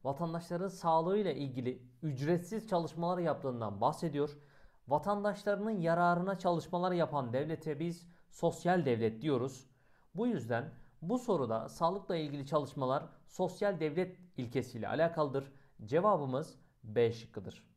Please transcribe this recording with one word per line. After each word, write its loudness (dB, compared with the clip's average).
vatandaşların -4
sağlığıyla 2
ilgili -4
ücretsiz -2
çalışmalar -2
yaptığından -2
bahsediyor. 0
Vatandaşlarının 0
yararına 4
çalışmalar 0
yapan 0
devlete -2
biz -4
sosyal 2
devlet 2
diyoruz. 0
Bu 0
yüzden 0
bu 0
soruda 0
sağlıkla 0
ilgili -4
çalışmalar 0
sosyal -2
devlet -2
ilkesiyle -4
alakalıdır. 0
Cevabımız 2
B 4
şıkkıdır. -12